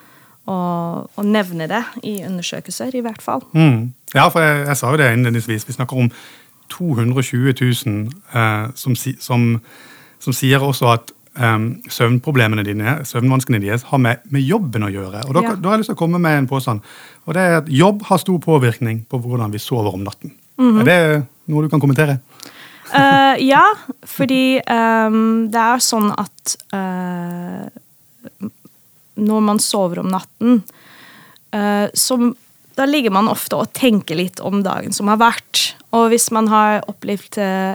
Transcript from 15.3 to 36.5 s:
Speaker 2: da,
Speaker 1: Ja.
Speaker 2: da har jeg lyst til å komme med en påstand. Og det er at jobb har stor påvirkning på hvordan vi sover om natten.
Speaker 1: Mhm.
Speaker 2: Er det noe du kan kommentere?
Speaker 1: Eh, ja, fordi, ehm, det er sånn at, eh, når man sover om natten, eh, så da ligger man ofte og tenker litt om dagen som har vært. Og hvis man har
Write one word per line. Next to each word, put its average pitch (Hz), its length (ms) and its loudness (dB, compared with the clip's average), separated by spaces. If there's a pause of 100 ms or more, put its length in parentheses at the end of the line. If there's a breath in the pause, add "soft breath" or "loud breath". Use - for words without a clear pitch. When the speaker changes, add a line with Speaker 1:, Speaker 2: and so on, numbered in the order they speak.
Speaker 2:
da, 175 80 4
Speaker 1:
Ja. 226 140 -2
Speaker 2:
da 185 140 -4
har 214 80 2
jeg 220 60 -2
lyst - 100 -6
til - 40 -6
å - 40 -6
komme 170 180 0
med 156 180 2
en 131 100 0
påstand. 127 340 -4 (460 loud breath)
Og 160 60 -6
det 185 80 0
er 170 160 4
at 156 120 -4
jobb 190 400 4
har 190 80 4
stor 185 220 -2
påvirkning 120 640 0
på 127 160 -6
hvordan 117 300 -4
vi 104 80 -6
sover 104 340 -2
om 95 100 -8
natten. - 300 -12 (240)
Speaker 1:
Mhm. 240 240 4
Speaker 2:
Er - 40 2
det 156 400 4 (220)
noe 151 160 0
du 156 60 -2
kan 156 100 2
kommentere? 143 400 2 (720 loud breath)
Speaker 1:
Eh, 277 440 6 (100)
ja, 277 200 6 (380)
fordi, 262 640 0
ehm, 226 840 2
det 226 100 0
er 233 160 2
sånn 220 400 0
at, - 380 -8 (180)
eh, 180 960 -8 (1500)
når 214 260 2
man 208 160 2
sover 180 400 -2
om 185 120 -4
natten, 220 500 0 (920 loud breath)
eh, 208 420 0
så - 260 -2 (580)
da 269 100 0
ligger 285 240 0
man 196 160 2
ofte - 320 -4
og - 160 -4
tenker 208 400 2
litt 180 240 -4
om 202 240 -2
dagen - 320 -4
som 202 160 -2
har 214 80 2
vært. - 540 0 (180)
Og 233 220 4
hvis 233 180 0
man 220 160 2
har 214 400 2